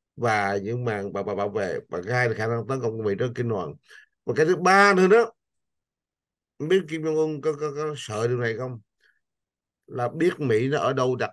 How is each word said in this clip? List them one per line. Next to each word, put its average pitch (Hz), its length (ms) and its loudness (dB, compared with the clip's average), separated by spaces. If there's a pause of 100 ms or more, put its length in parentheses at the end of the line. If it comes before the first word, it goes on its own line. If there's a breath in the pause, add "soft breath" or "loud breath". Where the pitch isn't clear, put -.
(160)
và 104 460 0
những 120 220 -6
màn 101 280 -4
bảo, 98 120 -6
bảo, 101 120 -4
bảo 101 120 -2
vệ, 98 300 -4 (100)
và 87 140 -6
cái 107 120 -4
hai 123 140 2
là 110 60 -2
khả 107 120 -4
năng 117 200 -4
tấn 131 140 -4
công 113 160 -4
của 110 60 -6
Mỹ 101 120 0
rất 117 200 -2
kinh 120 160 -4
hoàng. 87 240 -4 (500 loud breath)
Và 147 120 -4
cái 156 100 4
thứ 175 100 4
ba 196 380 6
nữa 185 140 6
đó, 226 240 6 (1300)
không 151 100 -6
biết 185 200 4
Kim 160 140 -6
Jong-un 156 380 0
có, 156 200 0
có, 151 160 -4
có 151 200 -4
sợ 117 320 -2
điều 123 100 0
này 113 180 -2
không? 123 240 -8 (1040)
Là 123 220 -4
biết 165 320 -2
Mỹ 123 280 2
nó 147 100 0
ở 117 140 0
đâu, 127 240 0
đặt 117 160 -4